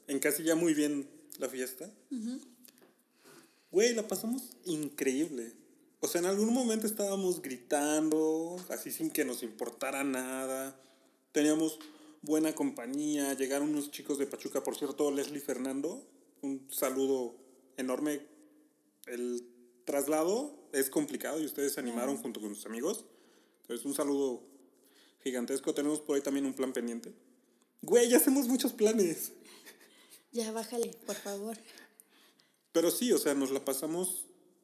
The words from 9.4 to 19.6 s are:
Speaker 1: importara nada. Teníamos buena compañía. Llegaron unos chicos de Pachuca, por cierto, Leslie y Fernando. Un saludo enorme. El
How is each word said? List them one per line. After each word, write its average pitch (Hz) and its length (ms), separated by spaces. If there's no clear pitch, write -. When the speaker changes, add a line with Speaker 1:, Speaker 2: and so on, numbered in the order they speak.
Speaker 1:
importara 120 600
nada. 131 760
Teníamos 156 480
buena 156 320
compañía. 143 800
Llegaron 139 360
unos 147 220
chicos 139 260
de 139 100
Pachuca, 135 360
por 120 140
cierto, 143 340
Leslie 143 280
y - 20
Fernando. 139 640
Un 135 280
saludo 131 680
enorme. 139 440
El 123 400